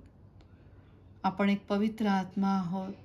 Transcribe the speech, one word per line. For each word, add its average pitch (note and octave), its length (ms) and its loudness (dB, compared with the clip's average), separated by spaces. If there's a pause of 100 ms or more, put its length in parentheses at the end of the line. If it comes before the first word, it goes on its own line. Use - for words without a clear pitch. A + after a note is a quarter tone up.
(1200)
आपण G3 260 2
एक G3+ 180 0
पवित्र G#3+ 380 0
आत्मा G3 440 0
आहोत. F#3+ 440 -2 (120)